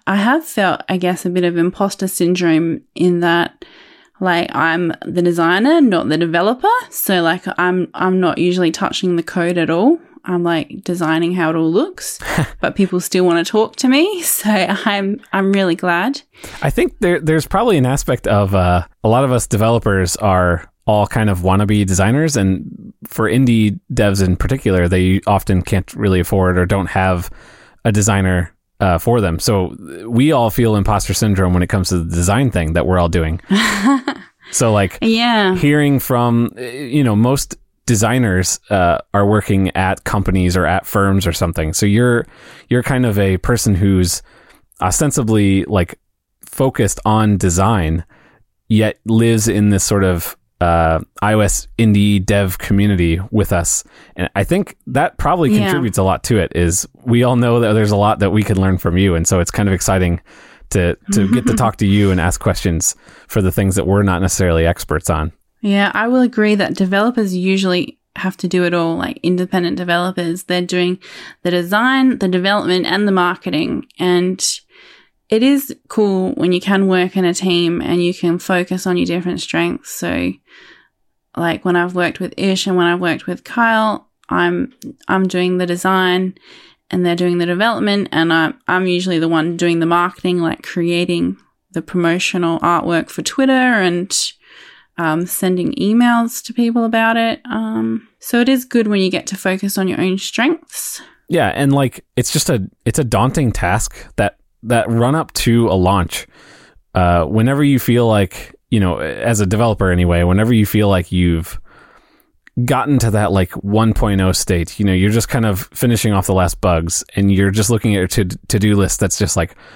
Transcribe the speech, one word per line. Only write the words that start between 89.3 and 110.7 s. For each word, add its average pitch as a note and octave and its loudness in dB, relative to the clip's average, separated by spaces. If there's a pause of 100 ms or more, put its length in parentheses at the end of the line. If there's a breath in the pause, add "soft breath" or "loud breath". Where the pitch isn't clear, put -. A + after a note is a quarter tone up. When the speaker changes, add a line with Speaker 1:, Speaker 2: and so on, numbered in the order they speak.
Speaker 1:
doing E3+ 0
the E3 0
marketing, F3 0
like, E3 -4
creating F3 -2 (340)
the D#3+ -6
promotional E3+ -2
artwork E3+ -2
for - -8
Twitter C4+ 0
and, G3 0 (840 loud breath)
um, E3 -2
sending F3+ -2
emails A#3 2
to - -14
people A#3 0
about A3+ 0
it. A3+ -2
Um, A3+ -4 (100)
so - -2
it A#3+ 2
is B3+ 2
good A3+ 0
when G#3 2
you F#3 0
get - -6
to F#3+ -6
focus F#3+ -4
on F#3+ 0
your - -4
own F#3 0
strengths. - -4 (280 loud breath)
Speaker 2:
Yeah, C#3 2
and, C#3 0
like, C#3 0 (120)
it's - -2
just - -2
a, A2+ -2 (180)
it's - -2
a D3+ 2
daunting B2+ 0
task F#2+ -2 (200)
that, G2+ -2 (260)
that A#2 0
run A#2 2
up D#3+ -2
to A#2 2
a F#2 2
launch. F#2 0 (720 loud breath)
Uh, F2 4
whenever A#2+ 2
you C#3 4
feel A#2+ 2
like, G#2 0 (160)
you A2+ 2
know, F2+ 0
as D2 -2
a G#2 0
developer G#2 2
anyway, F2 2
whenever G2+ 2
you G#2+ 4
feel G#2 2